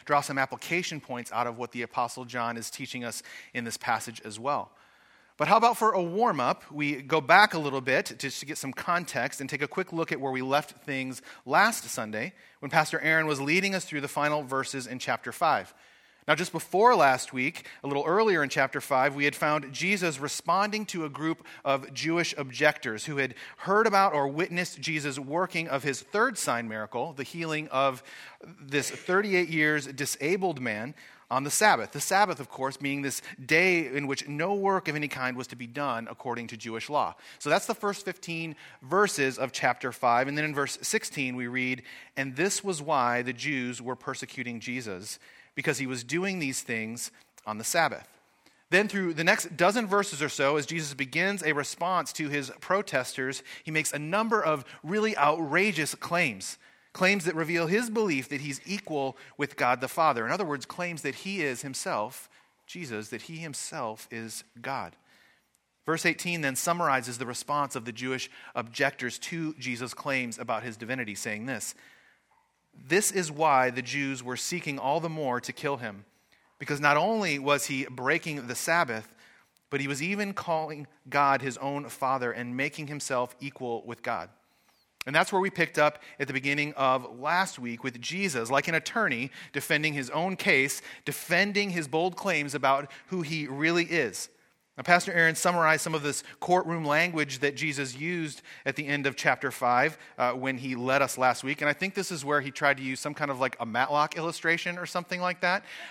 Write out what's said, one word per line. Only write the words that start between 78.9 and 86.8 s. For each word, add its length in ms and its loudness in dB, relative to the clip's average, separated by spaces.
but 100 -2
he 60 -4
was 160 -4
even 320 -2
calling 540 -4
God 320 6
his 180 -4
own 300 -4
Father 440 0
and 240 -6
making 320 -4
himself 500 -4
equal 480 -8
with 160 -12
God." 260 -4
And 100 2
that's 160 4
where 80 4
we 80 4
picked 300 0
up 240 4
at 80 -4
the 80 -4
beginning 400 0
of 440 0